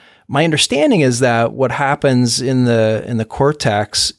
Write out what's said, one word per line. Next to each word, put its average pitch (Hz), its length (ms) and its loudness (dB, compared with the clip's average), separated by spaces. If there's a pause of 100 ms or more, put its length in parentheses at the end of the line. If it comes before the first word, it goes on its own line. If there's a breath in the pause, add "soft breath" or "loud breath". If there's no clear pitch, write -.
(280 soft breath)
my 143 160 0
understanding 233 560 0
is 123 200 2
that 117 320 0
what 123 180 -2
happens 131 680 0
in 127 240 0
the, 110 420 0
in 117 120 -6
the 110 60 -2
cortex 127 960 -2